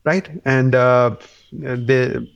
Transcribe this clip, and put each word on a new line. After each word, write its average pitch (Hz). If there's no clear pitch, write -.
right? 170
And, 131
uh, 123
they, 127